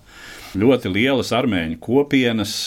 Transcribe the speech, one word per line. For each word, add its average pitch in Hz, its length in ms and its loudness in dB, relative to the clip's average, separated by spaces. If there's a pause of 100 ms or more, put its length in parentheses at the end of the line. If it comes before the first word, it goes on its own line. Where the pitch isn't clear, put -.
(520)
Ļoti 107 380 2
lielas 117 440 0
armēņu 92 440 -2
kopienas, 120 800 0 (120)